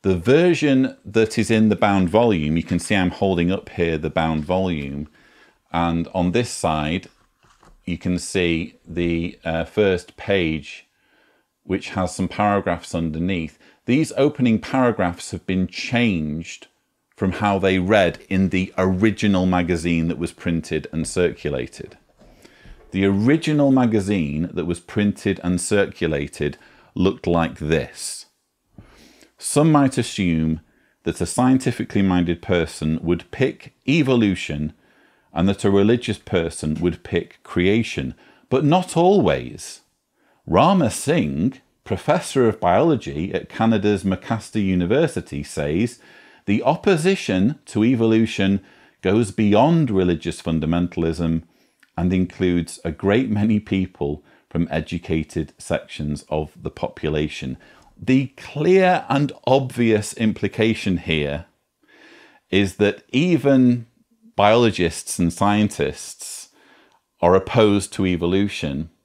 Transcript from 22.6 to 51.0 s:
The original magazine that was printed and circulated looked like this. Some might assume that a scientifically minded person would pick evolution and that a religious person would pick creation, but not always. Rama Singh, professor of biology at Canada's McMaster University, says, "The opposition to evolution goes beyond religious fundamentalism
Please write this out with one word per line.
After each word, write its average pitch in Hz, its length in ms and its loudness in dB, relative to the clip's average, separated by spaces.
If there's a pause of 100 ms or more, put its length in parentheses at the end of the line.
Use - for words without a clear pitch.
The 95 160 0
original 139 680 2
magazine 98 840 0
that 85 120 -4
was 85 140 -4
printed 104 640 -2
and 87 180 0
circulated 76 960 -2 (380)
looked 92 320 0
like 85 320 -2
this. - 680 -6 (1120)
Some 156 340 2
might 139 260 4
assume 80 640 0 (420)
that - 180 -4
a 90 40 -2
scientifically 127 760 0
minded 90 380 0
person 80 600 -2
would 85 300 -2
pick - 440 -4 (120)
evolution 110 840 0 (600)
and 87 140 2
that 98 180 -2
a 101 60 4
religious 104 460 2
person 82 580 -2
would 82 280 -2
pick - 400 -6
creation, 90 680 0 (360)
but 135 160 2
not 175 320 2
always. 104 840 0 (640)
Rama 135 440 4
Singh, 98 680 -2 (240)
professor 131 640 0
of 104 120 0
biology 92 760 0
at - 160 -6
Canada's 104 540 0
McMaster 101 600 -4
University, 92 800 0
says, 80 560 -4 (460)
"The 104 180 0
opposition 151 960 0 (100)
to 110 160 -2
evolution 113 760 2 (420)
goes 101 300 2
beyond 120 580 4
religious 87 520 0
fundamentalism 82 1040 -2 (540)